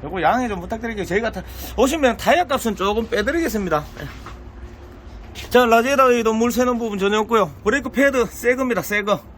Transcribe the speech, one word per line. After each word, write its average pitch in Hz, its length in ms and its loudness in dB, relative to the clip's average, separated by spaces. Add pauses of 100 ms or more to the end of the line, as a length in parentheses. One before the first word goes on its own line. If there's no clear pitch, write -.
요거 170 160 -6
양해 226 260 2
좀 196 140 -6
부탁드릴게요. 220 440 -6
저희가 208 240 0
타-, 190 140 -10 (320)
오시면 262 400 4
타이어 320 300 2
값은 240 320 -2
조금 208 320 0
빼드리겠습니다. 208 720 0 (160)
예. - 1500 -16
자, 247 160 6
라제다에도 240 680 4
물 226 220 2
새는 247 260 2
부분 220 180 -4
전혀 202 220 2
없고요. 214 320 2 (140)
브레이크 262 240 0
패드 262 380 2
새 240 280 0
겁니다. 247 260 -2
새 208 220 -4
거. 202 180 0 (160)